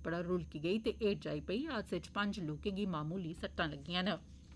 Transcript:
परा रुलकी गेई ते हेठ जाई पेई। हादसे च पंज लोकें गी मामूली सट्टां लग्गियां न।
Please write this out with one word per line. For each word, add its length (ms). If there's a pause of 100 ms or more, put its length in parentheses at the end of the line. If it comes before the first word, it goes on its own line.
परा 160
रुलकी 400
गेई 180
ते 120 (100)
हेठ 220
जाई 180
पेई। 260
हादसे 320
च 160
पंज 280
लोकें 340
गी 160
मामूली 420
सट्टां 360
लग्गियां 340
न। 120 (400)